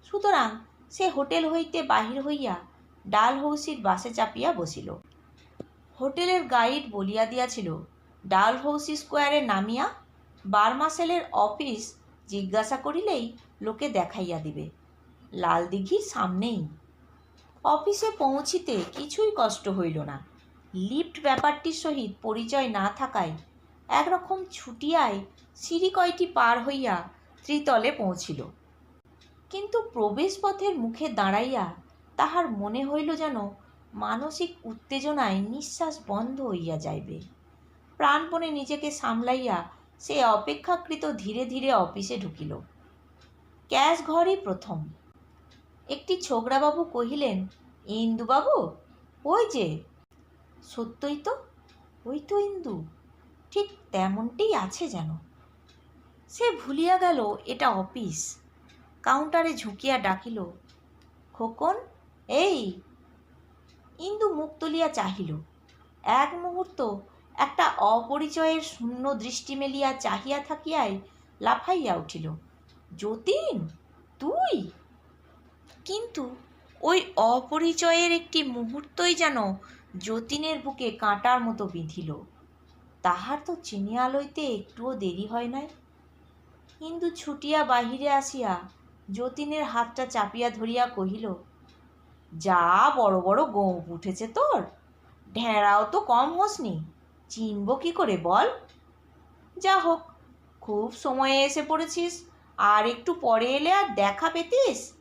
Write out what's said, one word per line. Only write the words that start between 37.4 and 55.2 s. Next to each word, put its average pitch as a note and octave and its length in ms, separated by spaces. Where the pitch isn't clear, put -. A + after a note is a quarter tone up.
প্রাণপণে D#4+ 540
নিজেকে D4 400
সামলাইয়া A#3+ 800
সে C#4 260
অপেক্ষাকৃত D4+ 840
ধীরে G#3+ 340
ধীরে B3+ 280
অফিসে G3 440
ঢুকিল। D#3 400
ক্যাশ D4+ 340
ঘরই E4+ 340
প্রথম। F#3 540
একটি F4+ 320
ছোকরাবাবু C4+ 600
কহিলেন, A#3+ 640
"ইন্দুবাবু, A3+ 840
ওই G#4+ 240
যে।" E3 340
সত্যই C4 540
তো, A#4+ 260
ওই C#4 140
তো G4+ 200
ইন্দু, E4 460
ঠিক G4+ 180
তেমনটিই A3 640
আছে G3+ 320
যেন। D#3+ 300